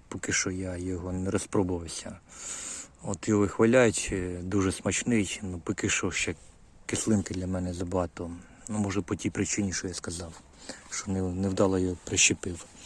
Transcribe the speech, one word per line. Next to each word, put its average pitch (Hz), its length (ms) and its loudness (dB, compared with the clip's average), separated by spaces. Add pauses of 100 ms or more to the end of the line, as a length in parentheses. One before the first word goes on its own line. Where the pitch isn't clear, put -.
поки 95 260 -6
що - 180 0
я 92 260 -4
його 90 360 -4
не 92 180 -2
розпробувався. 90 840 -2 (840)
От - 240 -4
його 104 140 6
вихваляють, 113 720 6
е, 90 320 -2
дуже 92 280 2
смачний, - 720 0
ну 90 200 -6
поки 104 260 -2
що 92 220 0
ще - 240 -2 (500)
кислинки 110 480 2
для 92 140 -2
мене 90 260 -2
забагато. 90 580 -2 (360)
Ну, 107 120 -2
може, 98 220 2
по 104 140 -2
тій - 140 -2
причині, 101 440 0
що - 140 -4
я 90 60 -6
сказав, 85 480 -10 (480)
що - 220 -6
не, 95 100 0
невдало 95 580 2
його 90 240 0
прищепив. - 640 0 (200)